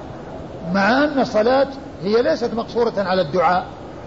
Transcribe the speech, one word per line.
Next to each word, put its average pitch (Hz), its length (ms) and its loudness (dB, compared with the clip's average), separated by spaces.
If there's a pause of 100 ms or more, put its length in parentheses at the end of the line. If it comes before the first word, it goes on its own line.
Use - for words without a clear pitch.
(720)
مع 214 300 4
أن 294 160 2
الصلاة 254 480 4 (360)
هي 214 180 4
ليست 254 320 0
مقصورة 226 440 -2
على 185 240 2
الدعاء، 175 440 2 (420)